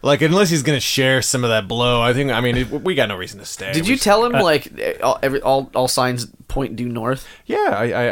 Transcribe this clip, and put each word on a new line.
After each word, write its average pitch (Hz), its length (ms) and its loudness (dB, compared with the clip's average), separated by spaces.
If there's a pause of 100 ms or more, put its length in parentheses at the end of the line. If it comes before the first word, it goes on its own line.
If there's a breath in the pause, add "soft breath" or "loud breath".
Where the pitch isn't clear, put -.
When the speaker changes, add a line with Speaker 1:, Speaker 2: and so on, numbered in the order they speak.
Speaker 1:
Like, 135 180 2
unless 165 300 4
he's 156 140 0
gonna 143 160 0
share 131 420 0
some 127 220 -2
of 117 60 0
that 107 180 0
blow, 120 340 2
I 120 100 2
think, 135 200 0
I 113 80 0
mean, 123 160 2
it, 123 160 0
we 151 240 -2
got 123 120 2
no 104 80 -4
reason 92 220 -10
to - 80 -16
stay. 95 260 -8
Speaker 2:
Did 160 120 0
Speaker 1:
We 196 60 0
Speaker 2:
you 262 40 4
Speaker 1:
just 269 80 -4
Speaker 2:
tell 214 220 4
him, 240 100 -2
Speaker 3:
Uh, - 80 4
Speaker 2:
like, 135 580 0
all, 127 220 0
every, 135 200 0
all, 135 340 0
all 127 100 2
signs 123 400 -2 (220)
point 139 260 -4
due 120 140 -6
north? 120 360 -4 (220 loud breath)
Speaker 1:
Yeah, 392 320 0
I, 113 140 0
I, 120 200 0